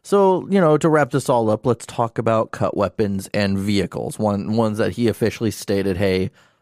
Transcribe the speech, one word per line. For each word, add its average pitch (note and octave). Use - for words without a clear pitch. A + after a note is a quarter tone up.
So, F#3+
you G3
know, D#3
to E3+
wrap D3+
this C#3
all A#2
up, A2
let's A#2+
talk -
about A2+
cut -
weapons G2
and G2
vehicles. G2
One, G2+
ones A2
that G2
he A#2+
officially G#2+
stated, G2
"Hey, F#2